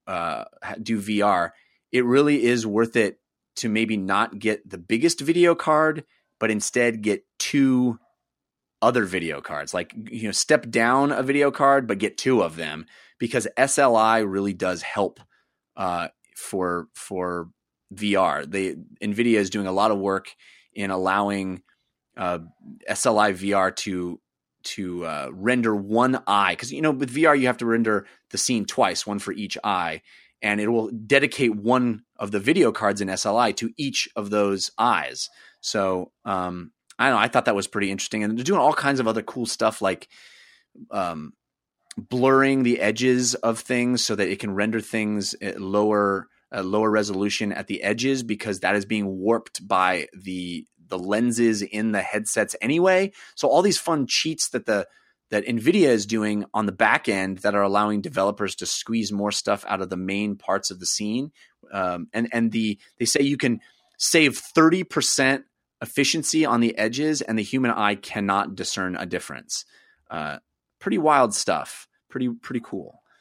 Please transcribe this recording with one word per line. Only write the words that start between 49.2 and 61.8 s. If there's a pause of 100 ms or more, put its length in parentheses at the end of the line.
by
the, (220)
the
lenses
in
the
headsets
anyway. (240)
So
all
these
fun
cheats
that
the, (440)
that
nvidia
is
doing (100)
on
the
back
end
that
are
allowing
developers
to
squeeze
more
stuff
out
of
the
main
parts
of
the
scene. (400)
Um,